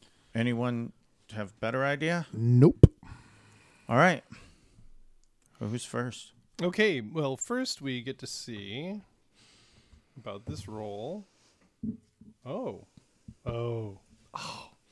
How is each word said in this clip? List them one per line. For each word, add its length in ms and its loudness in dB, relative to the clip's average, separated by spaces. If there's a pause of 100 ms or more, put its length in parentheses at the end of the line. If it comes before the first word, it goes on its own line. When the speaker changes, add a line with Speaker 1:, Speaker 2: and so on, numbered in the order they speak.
(360)
Speaker 1:
Anyone 560 -2 (400)
have 260 -10
better 260 0
idea? 480 -2
Speaker 2:
Nope. 540 8 (1040)
Speaker 1:
All 80 4
right. 260 6 (1400)
Who's 260 -6
first? 480 -8 (300)
Speaker 3:
Okay, 380 0
well, 360 -4
first 440 -6
we 220 -6
get 160 -10
to 80 -14
see 720 -10 (1160)
about 300 -14
this 220 -12
roll. 580 -10 (1160)
Oh. 420 -12 (600)
Oh. 520 -6 (360)
Oh. 360 -12 (220)